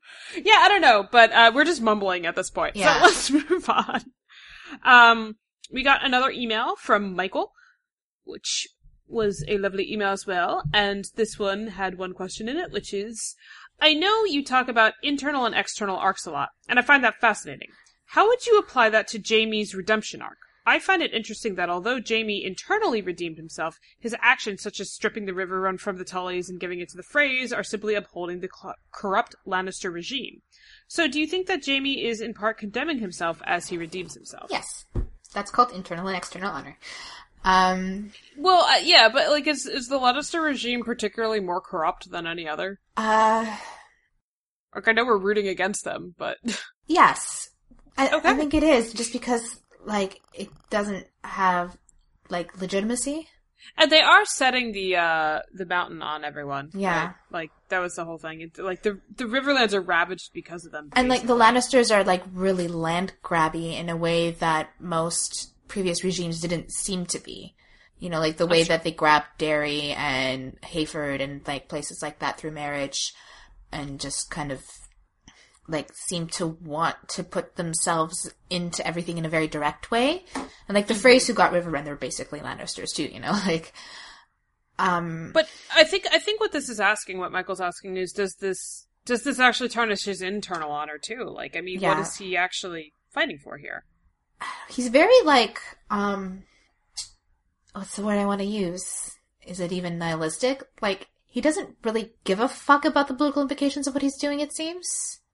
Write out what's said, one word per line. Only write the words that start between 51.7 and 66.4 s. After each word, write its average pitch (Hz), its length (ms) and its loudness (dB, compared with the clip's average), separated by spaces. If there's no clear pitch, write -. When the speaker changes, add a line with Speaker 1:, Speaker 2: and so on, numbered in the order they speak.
Speaker 2:
like, 175 300 -6
legitimacy. 233 680 -2
Speaker 1:
And 311 140 4
they 311 100 8
are 381 240 8
setting 247 480 0
the, 185 240 -2
uh, 160 420 2
the 185 120 -10
mountain 170 360 -4
on 151 240 -8
everyone, 143 480 -8
Speaker 2:
Yeah. 180 320 -2
Speaker 1:
right? 180 80 -10
Like, 165 200 -8
that 190 100 0
was 175 160 -4
the 170 100 -8
whole 165 120 -10
thing. 160 240 -14
It, 165 180 -16
like, 185 240 -6
the, 202 160 -2
the 262 80 -8
Riverlands 254 500 2
are 196 80 2
ravaged 175 520 -2
because 170 320 -14
of 156 80 -20
them, 151 200 -12
Speaker 2:
And, 254 140 4
like, 247 180 2
the 240 100 4
Speaker 1:
basically. 240 480 6
Speaker 2:
Lannisters 220 120 4
are, 196 80 6
like, 180 200 2
really 185 340 0
land 170 460 -2
grabby 165 560 0
in 170 100 -6
a 170 60 -4
way 170 360 0
that 160 480 0
most - 720 -4
previous 185 360 -4
regimes 170 380 -4